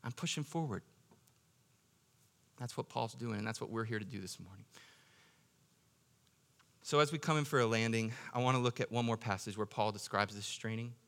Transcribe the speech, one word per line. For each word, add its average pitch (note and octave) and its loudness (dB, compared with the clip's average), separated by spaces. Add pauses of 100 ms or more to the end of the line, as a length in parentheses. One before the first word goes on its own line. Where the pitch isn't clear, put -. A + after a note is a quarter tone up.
I'm B2 -4
pushing D#3+ -4
forward. C#3+ -2 (1700)
That's B2 -10
what - -8
Paul's A#2 -2
doing, A#2+ -4
and G#2+ -2
that's A2+ -2
what - -6
we're A2+ -2
here A2 -4
to G#2+ -4
do F#2+ -8
this F#2 -10
morning. F#2+ -16 (2250)
So - 4
as D3+ 6
we E3 -2
come D#3 2
in D#3 2
for C3+ 4
a A#2+ 8
landing, A2+ 2 (200)
I B2 0
want B2+ 6
to B2+ 4
look B2 2
at - 0
one A#2+ 2
more A2+ 2
passage G2 -4
where G#2 0
Paul G#2+ 0
describes G2+ 0
this G2+ -6
straining A2+ -4 (140)